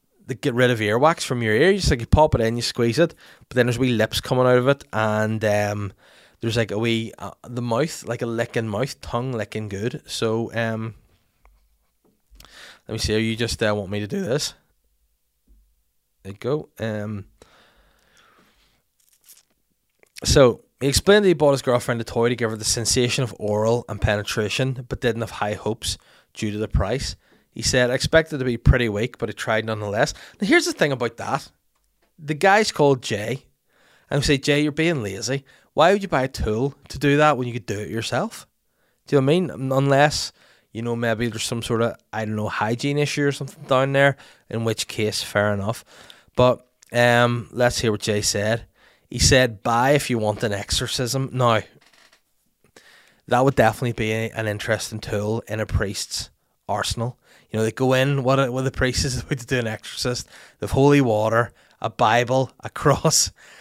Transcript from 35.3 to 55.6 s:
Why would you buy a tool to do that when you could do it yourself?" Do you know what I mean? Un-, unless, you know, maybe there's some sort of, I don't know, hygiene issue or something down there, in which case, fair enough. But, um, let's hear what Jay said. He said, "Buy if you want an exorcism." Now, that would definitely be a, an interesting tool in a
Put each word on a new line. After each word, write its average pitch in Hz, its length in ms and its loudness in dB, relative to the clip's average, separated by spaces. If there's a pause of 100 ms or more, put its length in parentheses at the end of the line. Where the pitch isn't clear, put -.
Why 165 180 6
would 202 100 2
you 196 60 -6
buy 143 140 0
a 131 60 -2
tool 120 460 -4 (140)
to - 100 -12
do 143 200 4
that 151 180 4
when 123 100 -4
you 120 60 -6
could 117 140 -8
do 101 120 -6
it 101 100 -8
yourself?" 123 580 -6 (600)
Do 143 100 2
you 139 40 6
know 131 60 2
what 143 60 4
I - 20 4
mean? 175 160 0
Un-, 131 220 -6
unless, 139 600 4 (400)
you 113 100 -8
know, 120 120 -4
maybe 117 320 0
there's 110 160 -6
some 117 200 -4
sort 113 200 0
of, 117 140 -2 (160)
I 110 120 -4
don't 107 120 -4
know, 107 120 -4
hygiene 120 500 -2
issue 147 280 0
or 143 60 0
something 139 320 -10
down 135 280 2
there, 139 240 4 (320)
in 113 160 -4
which 113 220 -2
case, - 360 -4
fair 104 300 0
enough. 101 320 -6 (520)
But, 123 280 4 (280)
um, 120 580 4
let's 123 300 0
hear 117 100 0
what 104 100 -2
Jay 104 220 -2
said. 107 440 -2 (440)
He 123 80 -8
said, 127 460 4
"Buy 120 260 2
if 147 180 2
you 120 100 0
want 104 260 -2
an 107 80 -2
exorcism." 123 800 -4
Now, 117 300 2 (1600)
that 120 180 4
would 135 120 2
definitely 117 360 2
be 110 200 -2
a, 110 180 -4
an 110 160 -6
interesting 107 540 -4
tool 107 480 -4
in 107 100 -6
a 107 80 -4